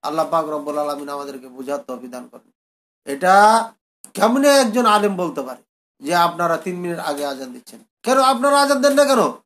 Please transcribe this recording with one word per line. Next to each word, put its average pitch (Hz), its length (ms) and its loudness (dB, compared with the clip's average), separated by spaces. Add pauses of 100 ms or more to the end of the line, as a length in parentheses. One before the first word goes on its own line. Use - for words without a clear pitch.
আল্লাহ 156 300 -2
পাক 160 200 0
রব্বুল 147 300 -6
আলামিন 143 320 -8
আমাদেরকে 139 400 -14
বুঝার 139 320 -8
তৌফিক 123 240 -12
দান 123 200 -14
করেন। - 180 -20 (580)
এটা 180 280 2 (760)
কেমনে 254 360 2 (140)
একজন 233 220 0 (100)
আলেম 208 260 0
বলতে 147 260 -6
পারে 127 140 -16 (400)
যে 151 120 -4 (140)
আপনারা 170 280 -2 (100)
তিন 180 160 -6
মিনিট 170 180 -6 (100)
আগে 143 220 -6
আজান 131 240 -12
দিচ্ছেন? 120 240 -20 (260)
কেন 254 120 2 (140)
আপনারা 277 320 2
আজান 277 180 0
দেন 277 180 4
না 285 100 6
কেন? 247 120 4 (240)